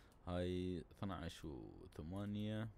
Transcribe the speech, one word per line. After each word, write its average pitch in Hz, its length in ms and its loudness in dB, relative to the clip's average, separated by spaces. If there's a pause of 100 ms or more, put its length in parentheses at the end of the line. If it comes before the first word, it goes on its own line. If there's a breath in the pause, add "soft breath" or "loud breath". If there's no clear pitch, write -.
(280 loud breath)
هاي 90 540 4 (100)
اثناعش 85 540 -2
وثمانية، 95 1300 -2